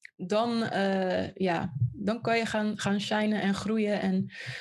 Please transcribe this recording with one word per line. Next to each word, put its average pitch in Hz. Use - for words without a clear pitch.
dan, 226
eh, 190
ja, 170
dan 220
kan 233
je 226
gaan, 214
gaan 202
shinen 214
en 196
groeien 208
en 190